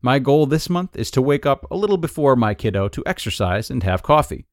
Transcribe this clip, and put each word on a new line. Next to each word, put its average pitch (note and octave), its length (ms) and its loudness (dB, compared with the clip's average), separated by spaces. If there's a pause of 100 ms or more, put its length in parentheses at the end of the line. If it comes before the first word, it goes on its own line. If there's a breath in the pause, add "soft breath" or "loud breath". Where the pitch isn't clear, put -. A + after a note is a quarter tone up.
My C3 160 2
goal C#3+ 260 4
this D3+ 240 -2
month F3 260 -4
is - 160 -6
to C#3 120 2
wake C#3+ 240 0
up C#3 240 0
a - 40 -8
little G3+ 220 0
before D3+ 380 2
my A2 180 2
kiddo G2+ 360 -2
to - 180 -8
exercise G2+ 640 -2
and B2 100 -2
have F#2+ 220 0
coffee. - 500 0